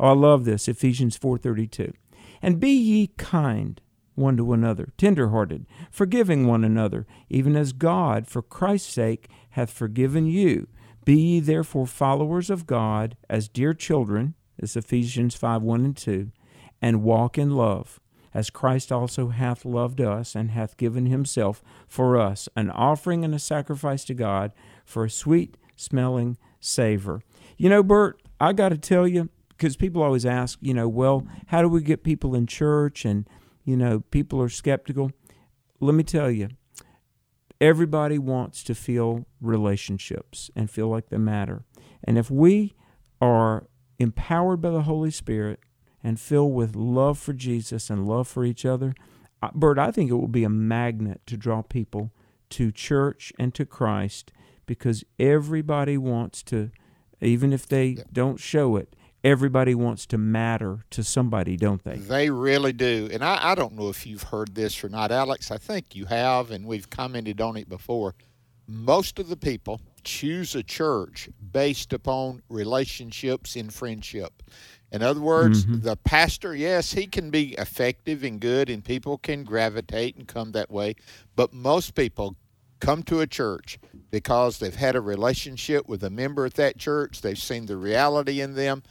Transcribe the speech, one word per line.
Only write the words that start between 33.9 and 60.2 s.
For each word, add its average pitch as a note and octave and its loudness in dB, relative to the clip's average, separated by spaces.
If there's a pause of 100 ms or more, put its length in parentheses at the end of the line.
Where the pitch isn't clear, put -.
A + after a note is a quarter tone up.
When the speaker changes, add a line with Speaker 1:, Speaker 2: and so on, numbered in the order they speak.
Speaker 1:
people C#3+ 0
are B2 0
skeptical. C3+ -2 (680)
Let D3 4
me D#3+ 4
tell D3 0
you, G#2+ -2 (1120)
everybody D3+ 4
wants C3 -4
to A#2+ -4
feel A#2 -2 (140)
relationships G#2+ -2
and G#2+ -2
feel A2 -2
like A2+ -4
they A2 -4
matter. G#2+ -2 (400)
And A2+ 2
if A2+ 0
we F#3 4 (460)
are A2+ 4 (300)
empowered E3+ 0
by E3+ 0
the D#3+ 0
Holy D#3 0
Spirit G#2+ -6 (420)
and A2+ -4
filled D3 2
with A#2 0
love B2+ 0
for D3 -8
Jesus A#2+ -6
and G2+ -2
love A#2 -2
for B2+ -4
each A#2+ -2
other, C3 -2 (460)
I, A2 -4
Bert, D3 4
I D3+ 2
think D#3 0
it A#2+ 2
will A#2+ 0
be A#2 2
a G#2+ 2
magnet A2 0
to A#2 -8
draw A2 -2
people G#2+ -6 (380)
to A#2 0
church - -2
and B2 -2
to D3 -4
Christ, G#2 -4 (360)
because A#2 -2 (140)
everybody D3 2
wants B2+ -2
to, G#2+ -4 (500)
even A#2+ 2
if C3+ -4
they C3+ 2
Speaker 2:
Yeah. B2 -8 (100)
Speaker 1:
don't B2 0
show C3+ 2
it, - -8 (300)
everybody C3 4
wants A#2+ -2
to A#2 -2
matter A2 0 (100)